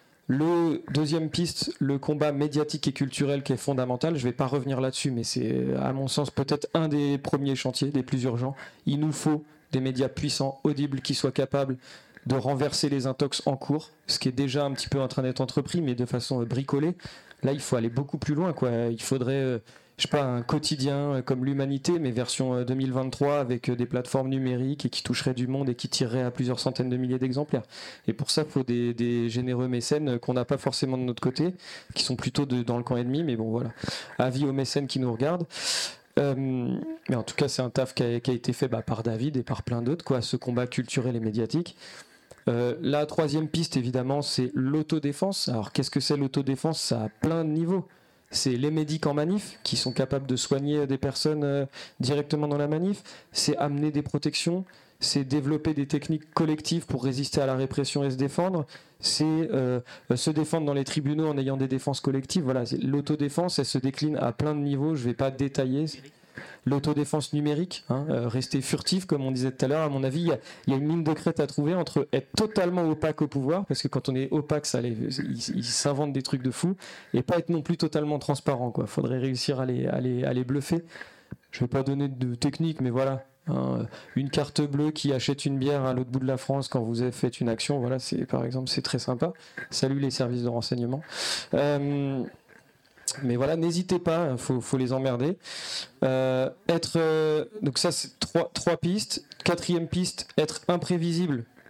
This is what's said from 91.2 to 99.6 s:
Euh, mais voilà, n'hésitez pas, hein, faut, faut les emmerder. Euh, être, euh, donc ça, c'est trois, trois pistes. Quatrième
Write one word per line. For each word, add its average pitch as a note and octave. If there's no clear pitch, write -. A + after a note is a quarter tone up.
Euh, C#3+
mais B2
voilà, C#3+
n'hésitez F3
pas, E3+
hein, C#3
faut, B2+
faut -
les B2+
emmerder. C3
Euh, C3
être, E3
euh, D#3
donc C#3+
ça, F3
c'est -
trois, -
trois E3+
pistes. -
Quatrième E3+